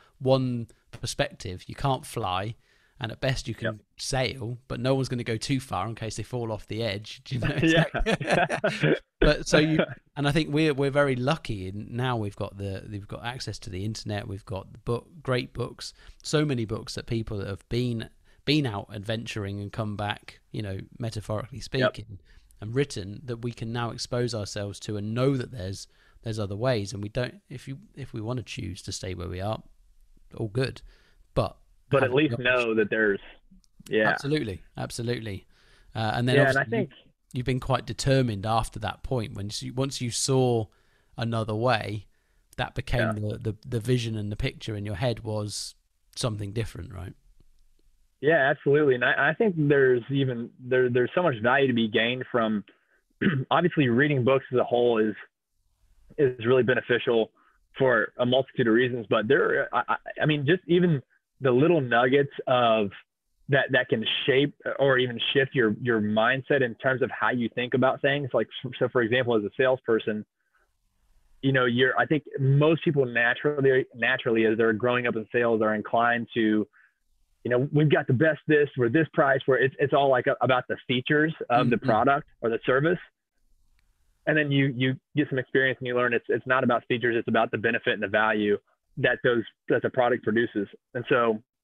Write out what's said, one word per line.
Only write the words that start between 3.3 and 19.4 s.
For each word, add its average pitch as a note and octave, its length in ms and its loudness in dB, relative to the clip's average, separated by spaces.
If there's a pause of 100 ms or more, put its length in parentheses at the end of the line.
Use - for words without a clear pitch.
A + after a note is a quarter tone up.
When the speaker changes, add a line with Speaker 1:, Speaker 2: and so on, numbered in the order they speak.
Speaker 1:
you A2+ 80 -6
can - 180 -8
Speaker 2:
Yep. - 20 -18 (220)
Speaker 1:
sail, B2+ 600 -4 (100)
but B2 120 -8
no C3 160 0
one's C3 140 -2
gonna A#2+ 140 -4
go A2+ 120 -4
too C3 240 -2
far G2 280 -6
in A#2 80 -8
case A2 220 -8
they G#2+ 60 -6
fall A#2 280 -6
off G#2 160 -10
the A2 160 -6
edge. G#2+ 380 -8
<laughs> - 40 -20
Do C3 100 -8
you A#2 60 -4
know? C#3+ 200 -2
Speaker 2:
<laughs> - 20 -
Yeah. E3 1000 2
Speaker 1:
<laughs> D3+ 300 2 (260)
But D3+ 280 2
so D#3 120 4
you, D#3 200 2 (200)
Speaker 2:
<laughs> - 160 -20
Speaker 1:
and C#3+ 120 0
I C#3+ 40 2
think D3+ 200 0
we're, D3+ 220 2
we're C#3 160 0
very C#3 260 2
lucky B2 520 -4
in G#2 280 -10
now B2 220 -2
we've G#2 180 -6
got G2 220 -8
the, G2 320 -8
we've G#2 180 -12
got - 160 -12
access A#2 360 -8
to - 100 -14
the F#2+ 160 -6
internet, G#2+ 420 -6
we've G2 180 -12
got - 280 -10
the A2+ 60 -20
book, A#2+ 280 -6 (140)
great C3 320 -4
books, - 400 -10 (300)
so D3+ 200 0
many B2+ 220 -2
books G2+ 300 -8
that - 100 -10
people A2+ 320 -6
that F#2+ 100 -8
have G2 220 -10
been, A#2 400 -4 (360)
been D3 200 2
out G2+ 280 -6
adventuring G#2+ 640 -6